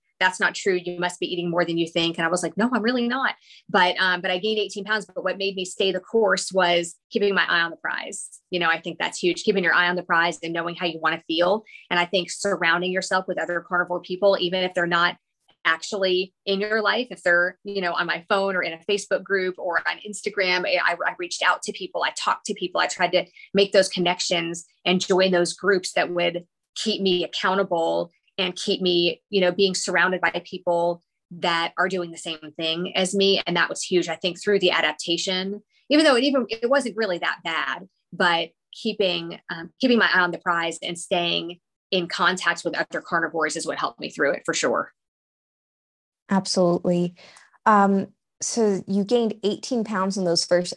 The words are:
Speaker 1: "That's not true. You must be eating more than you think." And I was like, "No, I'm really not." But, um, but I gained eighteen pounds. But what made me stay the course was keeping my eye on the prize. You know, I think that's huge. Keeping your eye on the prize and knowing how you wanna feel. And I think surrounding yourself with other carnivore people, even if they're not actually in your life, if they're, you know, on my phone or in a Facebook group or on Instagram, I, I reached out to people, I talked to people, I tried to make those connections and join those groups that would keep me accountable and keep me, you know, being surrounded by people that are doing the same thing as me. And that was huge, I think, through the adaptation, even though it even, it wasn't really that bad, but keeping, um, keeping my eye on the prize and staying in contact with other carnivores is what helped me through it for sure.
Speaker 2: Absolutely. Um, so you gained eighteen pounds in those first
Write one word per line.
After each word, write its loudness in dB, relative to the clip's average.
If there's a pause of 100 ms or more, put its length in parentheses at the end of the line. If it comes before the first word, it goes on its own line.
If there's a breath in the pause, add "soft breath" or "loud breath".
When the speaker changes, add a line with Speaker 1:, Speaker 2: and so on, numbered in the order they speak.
(220)
Speaker 1:
"That's 2
not 0
true. 0
You -8
must -4
be -4
eating -4
more 2
than -4
you 0
think." -2
And -2
I 2
was 0
like, -4
"No, 2
I'm 0
really 0
not." -2 (340 loud breath)
But, 4
um, 2
but -4
I 0
gained -2
eighteen -6
pounds. -2
But -10
what -2
made -4
me -4
stay -2
the -2
course 0
was 2 (160)
keeping 0
my 2
eye 2
on -2
the -16
prize. -8 (100)
You -2
know, 2
I 0
think -10
that's -4
huge. 0
Keeping 2
your 2
eye 4
on 0
the -4
prize 0
and -8
knowing -4
how -4
you -4
wanna -2
feel. 2 (260 loud breath)
And 2
I 2
think -2
surrounding 0
yourself -2
with -4
other -4
carnivore -2
people, 2
even -2
if -2
they're 0
not 2 (480)
actually 0 (100)
in 0
your 0
life, 0
if -16
they're, 2
you -6
know, 0
on -2
my -4
phone 2
or 0
in -4
a -10
Facebook -2
group -2
or -2 (100)
on -2 (100)
Instagram, -2
I, 2 (100)
I -4
reached -6
out 2
to -8
people, -6
I -2
talked -2
to -4
people, -4
I 0
tried -2
to 2 (300 loud breath)
make 4
those 6
connections -2 (200)
and 2
join 4
those 2
groups 0
that 0
would -2 (300)
keep -2
me 2
accountable 0 (280)
and -2
keep -2
me, 2
you 2
know, 4
being 2
surrounded 0
by -2
people -2 (300)
that -2
are 2
doing -4
the -16
same -10 (180)
thing -4
as 0
me. 4
And 0
that 2
was -6
huge, 0
I -4
think, -6
through 4
the 2
adaptation, -2 (260)
even 6
though 6
it 2
even, 2
it -4
wasn't 0
really -2
that -4
bad, -4 (240)
but 0 (240)
keeping, -2 (100)
um, -10 (100)
keeping 4
my 4
eye 4
on 2
the -8
prize -2
and -6
staying -2 (320)
in 0
contact 0
with -4
other -4
carnivores -2
is -6
what -6
helped -4
me -8
through 0
it -4
for -2
sure. -2 (1400)
Speaker 2:
Absolutely. 2 (520 loud breath)
Um, 6 (320)
so 0
you 0
gained 2
eighteen -2
pounds -2
in -2
those 2
first 2